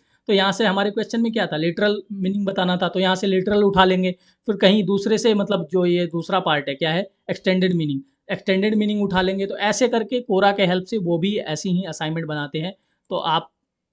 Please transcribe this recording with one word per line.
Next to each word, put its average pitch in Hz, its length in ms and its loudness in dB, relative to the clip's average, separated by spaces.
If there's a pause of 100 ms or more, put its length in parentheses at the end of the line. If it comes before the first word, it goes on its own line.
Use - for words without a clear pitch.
(280)
तो 220 40 2
यहाँ 196 200 2
से 208 120 -2
हमारे 196 260 2
क्वेश्चन 226 320 -2
में 233 100 0
क्या 214 140 0
था 165 100 -6
लिटरल 196 440 0 (140)
मीनिंग 196 320 -2
बताना 185 300 0
था, 180 120 -2
तो 185 120 -2
यहाँ 185 160 2
से 185 100 -4
लिटरल 196 380 2
उठा 196 200 4
लेंगे। 185 280 2 (360)
फिर 208 80 -2
कहीं 202 280 4
दूसरे 202 340 0
से 233 160 2
मतलब 196 380 -2
जो 180 140 2
ये 175 220 2
दूसरा 170 320 -2
पार्ट 151 280 -2
है 139 60 -6
क्या 156 180 -2
है 180 140 -2 (240)
एक्सटेंडेड 185 440 0
मीनिंग, 147 260 -2 (320)
एक्सटेंडेड 196 420 0
मीनिंग 208 280 0
उठा 190 200 0
लेंगे। 190 240 -2
तो 202 120 -8
ऐसे 214 300 2
करके 226 340 -2
Quora 196 340 2
के 196 100 2
हेल्प 185 200 0
से 226 140 -4
वो 170 180 0
भी 202 180 -2
ऐसी 156 340 -4
ही 180 160 0
असाइनमेंट 160 400 -6
बनाते 151 320 -6
हैं। 175 160 -6 (360)
तो 190 60 -4
आप 165 340 -2 (420)